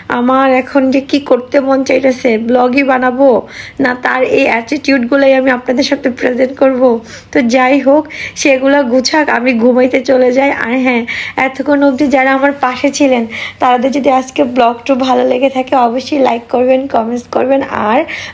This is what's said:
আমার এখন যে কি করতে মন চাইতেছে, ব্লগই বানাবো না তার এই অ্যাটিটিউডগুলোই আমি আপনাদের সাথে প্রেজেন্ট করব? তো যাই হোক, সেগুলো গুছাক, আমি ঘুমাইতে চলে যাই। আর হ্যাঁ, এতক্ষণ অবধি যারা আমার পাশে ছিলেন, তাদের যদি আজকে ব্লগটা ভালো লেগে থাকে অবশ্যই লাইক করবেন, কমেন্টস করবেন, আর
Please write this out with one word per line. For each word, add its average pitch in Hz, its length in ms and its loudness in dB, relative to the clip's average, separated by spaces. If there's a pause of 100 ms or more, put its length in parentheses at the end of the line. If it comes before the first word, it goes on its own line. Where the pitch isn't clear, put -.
আমার 262 440 0
এখন 262 380 0
যে 269 100 2
কি 277 200 -2
করতে 277 400 0
মন 269 240 0
চাইতেছে, 262 540 0
ব্লগই 247 440 2
বানাবো 254 640 2 (320)
না 254 220 0
তার 254 200 -2
এই 269 220 0
অ্যাটিটিউডগুলোই 269 880 0
আমি 262 160 2
আপনাদের 247 340 -2
সাথে 269 260 -2
প্রেজেন্ট 254 480 -2
করব? 254 420 2 (320)
তো 294 100 2
যাই 254 380 2
হোক, 247 280 2 (280)
সেগুলো 277 460 2
গুছাক, 254 460 0
আমি 240 240 0
ঘুমাইতে 247 480 2
চলে 254 320 2
যাই। 269 180 2
আর 240 280 -2
হ্যাঁ, 247 280 0 (300)
এতক্ষণ 269 460 0
অবধি 277 240 2
যারা 269 260 2
আমার 269 200 2
পাশে 262 380 -2
ছিলেন, 254 360 2 (320)
তাদের 254 320 2
যদি 277 200 0
আজকে 262 340 0
ব্লগটা 247 500 0
ভালো 254 300 0
লেগে 254 260 0
থাকে 262 260 -2
অবশ্যই 247 420 0
লাইক 240 320 0
করবেন, 262 380 2
কমেন্টস 240 440 -4
করবেন, 269 280 0 (100)
আর 220 340 0 (300)